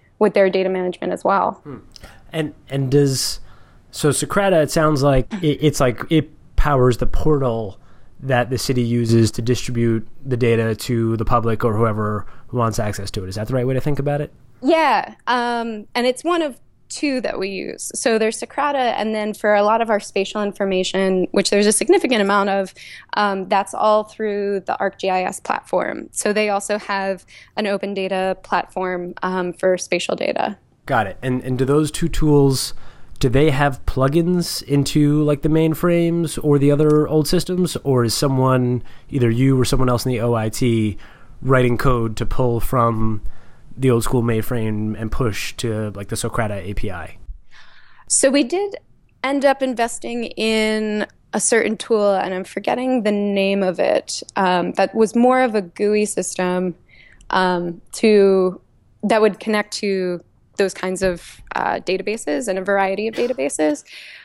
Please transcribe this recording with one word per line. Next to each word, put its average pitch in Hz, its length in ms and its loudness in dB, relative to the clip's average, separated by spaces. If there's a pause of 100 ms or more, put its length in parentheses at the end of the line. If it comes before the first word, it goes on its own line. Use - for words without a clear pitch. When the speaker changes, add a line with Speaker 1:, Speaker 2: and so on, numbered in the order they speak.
(200)
Speaker 1:
with 208 160 2
their 190 160 4
data 190 180 0
management 180 440 -4
as 185 100 -8
well. 190 300 2 (100)
Speaker 2:
Hmm. 139 140 -14 (540)
And, 156 220 -4 (160)
and 135 220 -2
does, 139 480 2 (500)
so - 200 -2
Socrata, 190 520 2
it 139 80 0
sounds 156 320 2
like 135 400 2
it, 147 200 0
it's 151 180 2
like 127 320 0
it 156 180 2 (260)
powers 127 420 4
the - 100 2
portal 120 720 2 (400)
that 123 300 0
the 127 80 -2
city 123 240 0
uses 117 500 4
to - 100 -6
distribute 117 640 0 (200)
the 127 100 -2
data 113 400 2
to 113 400 0
the 110 80 -2
public 117 400 2
or 117 100 2
whoever 107 540 0 (200)
who 123 100 -8
wants 113 200 0
access 101 320 -4
to 101 140 -6
it. 92 60 -10
Is 92 60 -8
that 107 120 -6
the 127 60 -4
right 127 120 0
way 131 80 0
to 131 60 -2
think 143 180 0
about 143 220 -2
it? 147 140 -8 (280)
Speaker 1:
Yeah. 262 540 2 (100)
Um, 233 720 -4
and 240 100 0
it's 247 160 -2
one 339 200 0
of 285 180 -6 (300)
two 269 320 -4
that - 180 -6
we 190 80 -4
use. - 480 -10
So 226 240 0
there's 220 180 -2
Socrata, 277 600 -2
and 214 180 -2
then 214 180 -4
for 208 220 0
a 202 80 4
lot 220 180 4
of 226 80 -2
our 208 120 0
spatial 196 420 -4
information, 190 880 -2
which 196 180 0
there's 208 160 4
a 208 60 4
significant 247 500 2
amount 202 280 2
of, 196 240 -2 (400)
um, 196 340 0
that's 196 260 0
all 214 300 2
through 202 640 -4
the - 160 -4
ArcGIS 185 600 -2
platform. - 720 -4
So - 220 -2
they 208 160 0
also 202 280 -2
have 196 480 -6 (300)
an 214 120 -2
open 196 260 -4
data 190 500 -2
platform, 185 680 -4 (100)
um, 180 300 -2
for 185 240 0
spatial - 400 -4
data. - 400 -4 (300)
Speaker 2:
Got 113 200 0
it. 95 140 -10
And, 127 200 -2
and 127 160 -4
do 127 60 2
those 147 260 2
two 170 200 -4
tools 143 640 4 (460)
do 135 100 4
they 143 220 4
have 143 340 0
plugins 170 800 0
into, 147 600 2
like, 147 180 0
the 160 80 2
mainframes 170 920 2
or 147 160 4
the 143 140 4
other 151 360 4
old 151 200 2
systems? 180 560 0
Or 127 220 2
is 113 80 0
someone, 131 680 2 (280)
either 120 200 2
you 131 300 4
or 123 60 4
someone 127 240 4
else 120 160 0
in 131 60 0
the 120 100 -2
O 120 120 0
I 110 160 0
T, 110 480 0 (440)
writing 127 360 4
code 117 400 2
to 120 80 -2
pull 120 340 2
from 110 640 2 (540)
the 131 160 2
old 117 120 2
school 123 200 0
mainframe 110 760 -2
and 110 120 -6
push - 460 -2
to, 107 340 -4
like, 101 160 -12
the 117 80 -6
Socrata 104 540 -4
A 104 40 -6
P 98 180 0
I? 85 260 -12 (880)
Speaker 1:
So - 220 2
we 285 140 4
did 392 320 -4 (460)
end 269 220 -2
up 269 180 4
investing 233 640 -4 (120)
in 214 680 0 (280)
a 220 60 -2
certain 214 380 2
tool, 208 380 2
and 190 180 -2
I'm 185 100 -4
forgetting 247 600 -2
the 208 80 2
name 196 520 0
of 180 160 -2
it, - 440 0 (120)
um, 180 380 0
that 196 220 0
was 220 200 2
more 254 260 4
of 240 140 0
a 214 60 0
gooey 208 440 -2
system, 180 680 -2 (560)
um, 175 520 0 (100)
to, 196 680 4 (440)
that 214 180 2
would 214 180 2
connect 208 340 -2
to 185 500 -4 (340)
those 190 160 0
kinds 185 300 -6
of, 180 360 -4 (160)
uh, - 200 -2
databases 226 720 -4
and 190 100 -2
a 190 60 -6
variety 196 440 -2
of 226 60 -8
databases, 277 720 -2 (420)